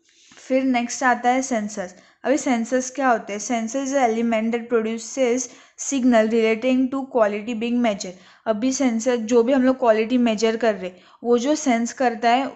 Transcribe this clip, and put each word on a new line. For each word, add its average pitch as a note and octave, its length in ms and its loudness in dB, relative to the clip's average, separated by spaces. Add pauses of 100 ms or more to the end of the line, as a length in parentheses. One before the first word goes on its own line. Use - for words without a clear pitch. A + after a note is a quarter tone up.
(480)
फिर C4 140 2
नेक्स्ट B3 400 -2
आता B3 260 2
है C4 140 2
सेंसर्स। G#3 520 -6 (300)
अभी C4+ 140 2
सेंसर्स B3+ 520 -2
क्या C4+ 180 -2
होते G#3 240 0
हैं? G#3 80 -8
Sensor A#3+ 460 -4
is C4+ 80 -4
an C4 140 2
element A3+ 460 0
that A#3 180 -6
produces A#3 760 -2 (320)
signal A#3+ 500 2
relating A3+ 580 2
to C4+ 160 -6 (120)
quality G#3+ 380 0
being A#3+ 280 -2
measured। G3 300 -2 (340)
अभी A3+ 260 0
सेंसर, B3 440 0
जो A#3 260 2
भी B3 100 0
हम C4+ 100 4
लोग C4 160 2
क्वालिटी A3+ 400 2
मेजर A3+ 380 2
कर A3+ 180 2
रहे F#3 160 -8
हैं, F#3 60 -16 (280)
वो A#3+ 140 4
जो C#4 160 0
सेंस A#3 380 0
करता A#3 380 0
है, C4 240 0